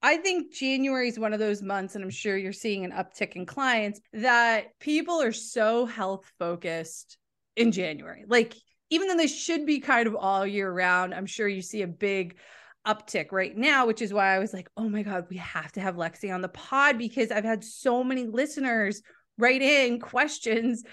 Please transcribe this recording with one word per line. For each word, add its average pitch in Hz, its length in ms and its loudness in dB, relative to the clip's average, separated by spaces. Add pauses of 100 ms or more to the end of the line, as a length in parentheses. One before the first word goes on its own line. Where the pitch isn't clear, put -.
I 302 160 4
think 359 360 -2
January 262 560 0
is 220 100 -6
one 214 140 0
of 214 60 -2
those 208 220 0
months, 196 340 -4
and 202 80 -8
I'm 190 60 -8
sure 202 280 -4
you're 196 160 -4
seeing 196 320 -4
an 180 60 -8
uptick - 420 -6
in 185 120 -10
clients, 220 540 -2 (140)
that 233 680 2
people 320 420 0
are 233 100 2
so 233 540 0
health 196 400 -6 (140)
focused 170 800 -6 (380)
in 233 160 4
January. 160 560 -6
Like, 233 280 4 (340)
even 339 180 0
though 359 100 2
they 320 100 4
should 302 380 -2
be 285 140 2
kind 233 280 2
of 220 80 -2
all 196 300 0
year 202 260 -2
round, 180 420 2
I'm 185 120 -6
sure 208 220 -4
you 196 140 -2
see 208 200 -8
a 185 60 -2
big 190 500 -2 (500)
uptick 214 440 -4
right 190 240 -2
now, 262 320 4
which 220 140 0
is 202 120 -4
why 196 200 4
I 190 60 4
was 208 140 -2
like, 185 220 -12
"Oh 226 140 -2
my 208 140 -2
God, 185 260 -4
we 185 80 -10
have 160 360 -8
to 190 80 -6
have 190 140 -2
Lexi 175 380 -6
on 180 80 -4
the 180 80 -6
pod," 277 480 2
because 233 340 -2
I've 208 140 0
had 226 180 0
so 247 400 0
many 254 220 -2
listeners 233 760 0 (360)
write 254 240 6
in 262 380 4
questions, 233 920 0